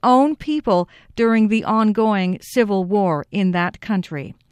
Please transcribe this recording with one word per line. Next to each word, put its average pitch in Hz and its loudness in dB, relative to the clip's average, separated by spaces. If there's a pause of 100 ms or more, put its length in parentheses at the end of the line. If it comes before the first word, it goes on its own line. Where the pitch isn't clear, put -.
own 262 4
people 240 -2 (260)
during 226 2
the 226 0
ongoing 214 0
civil 202 0
war 180 0
in 190 0
that 175 -4
country. 170 -6 (180)